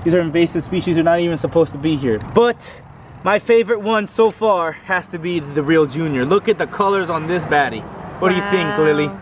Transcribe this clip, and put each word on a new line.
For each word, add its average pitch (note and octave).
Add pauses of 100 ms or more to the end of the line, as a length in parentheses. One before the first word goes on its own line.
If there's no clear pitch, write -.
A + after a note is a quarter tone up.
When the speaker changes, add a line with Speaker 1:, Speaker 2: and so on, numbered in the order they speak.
Speaker 1:
these E3+
are F3+
invasive E3
species, F3+
they're E3
not E3+
even E3+
supposed D#3+
to D3
be D#3
here. B2 (160)
But A#3 (680)
my G3+
favorite A3+
one G#3
so A3+
far F3+
has F3+
to F3
be E3+
the C#3+
real D3
junior. C#3
Look G3
at G#3+
the E3
colors G3
on D#3+
this E3+
baddie. C#3 (380)
What F#3
do F#3
you F3+
think, E3
Speaker 2:
Wow. D#3
Speaker 1:
Lily? D3+ (120)